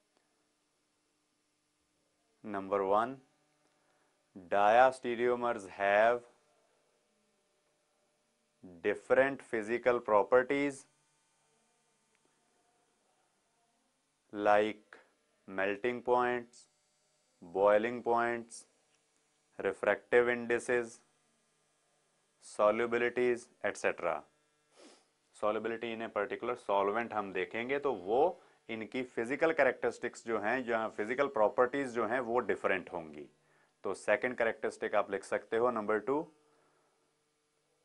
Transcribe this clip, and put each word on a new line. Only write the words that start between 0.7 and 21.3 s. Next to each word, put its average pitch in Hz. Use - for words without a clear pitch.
Number 98
one, 110
diastereomers 120
have 104
different 131
physical 117
properties 127
like 104
melting 101
points, 123
boiling 104
points, 117
refractive 101
indices, 120